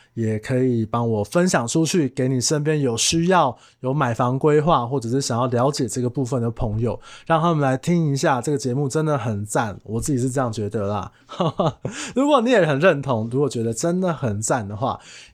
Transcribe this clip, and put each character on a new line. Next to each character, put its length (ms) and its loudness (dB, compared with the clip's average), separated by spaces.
也 240 -2
可 200 -2
以 260 2
帮 240 -2
我 160 0
分 240 2
享 180 0
出 180 2
去， 240 2
给 200 -2
你 120 0
身 220 0
边 180 0
有 160 0
需 320 0
要、 280 4
有 140 -2
买 180 0
房 260 0
规 220 4
划， 260 2
或 140 -2
者 80 -6
是 120 0
想 180 -2
要 80 0
了 240 2
解 180 -2
这 140 -6
个 80 0
部 140 -2
分 180 -2
的 80 -2
朋 300 -2
友， 200 -2
让 140 2
他 120 2
们 80 2
来 160 2
听 360 0
一 40 0
下 240 2
这 120 -2
个 60 0
节 160 -2
目 140 0
真 160 -2
的 120 0
很 280 -4
赞， 400 -2
我 160 -4
自 120 -2
己 60 0
是 100 0
这 120 -2
样 120 -2
觉 160 -4
得 180 -4
啦。 240 -4
<laughs> 520 -4
如 120 2
果 140 6
你 100 2
也 160 6
很 120 2
认 220 2
同， 300 -2
如 80 -2
果 100 2
觉 140 -4
得 100 -2
真 280 -2
的 120 0
很 280 -4
赞 260 -2
的 100 -10
话， 220 -4